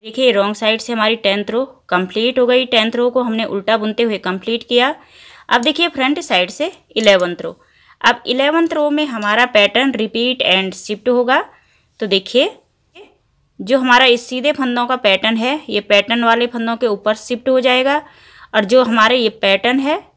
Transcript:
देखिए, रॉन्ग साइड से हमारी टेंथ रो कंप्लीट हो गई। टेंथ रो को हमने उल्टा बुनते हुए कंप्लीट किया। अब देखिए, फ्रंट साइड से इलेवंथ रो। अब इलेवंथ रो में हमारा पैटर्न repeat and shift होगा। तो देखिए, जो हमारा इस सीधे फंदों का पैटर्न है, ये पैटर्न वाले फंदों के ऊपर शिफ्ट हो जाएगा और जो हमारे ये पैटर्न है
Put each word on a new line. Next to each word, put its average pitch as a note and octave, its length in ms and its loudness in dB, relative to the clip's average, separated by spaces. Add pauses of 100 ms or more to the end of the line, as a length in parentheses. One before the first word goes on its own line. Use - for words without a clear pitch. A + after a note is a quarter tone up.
देखिए, A#3+ 280 0
रॉन्ग G3+ 240 0
साइड A3 260 -2
से A#3+ 120 -8
हमारी A3 220 0
टेंथ G3+ 340 -2
रो A#3+ 140 -2 (260)
कंप्लीट A3 500 -2
हो A#3+ 60 4
गई। B3 200 2
टेंथ A3+ 300 0
रो A#3+ 140 0
को B3+ 120 -2
हमने A3+ 240 -4
उल्टा G#3 320 -2
बुनते G#3+ 260 -2
हुए A3 140 -2
कंप्लीट F#3+ 460 -6
किया। B3 320 0 (540)
अब A#3+ 120 2
देखिए, D#4 260 0
फ्रंट D4 320 -2
साइड F#3 300 0
से D#4 220 -6 (240)
इलेवंथ F#3 460 2
रो। E3+ 140 -10 (460)
अब B3 260 2
इलेवंथ D4+ 460 0
रो D4 160 0
में D4+ 160 -2
हमारा A3+ 400 0
पैटर्न A#3 460 2
repeat A#3+ 540 -2
and F#3 300 0
shift G#3 340 -6
होगा। B3 300 2 (600)
तो G#3+ 80 -6
देखिए, G3 420 0 (1120)
जो A#3+ 200 0
हमारा B3+ 260 4
इस B3 220 2
सीधे B3+ 240 -2
फंदों B3 360 -2
का B3+ 80 0
पैटर्न A3 420 0
है, B3+ 220 -2 (100)
ये G#3 100 -2
पैटर्न G#3 440 0
वाले A#3 240 2
फंदों A#3 300 -4
के A#3+ 100 -2
ऊपर G#3 280 -2
शिफ्ट B3 340 -6
हो C4 100 2
जाएगा C4 420 0 (540)
और G#3+ 100 2
जो B3 180 4
हमारे A#3 340 2
ये A3+ 120 0 (120)
पैटर्न G3 380 2
है D4+ 220 -2 (160)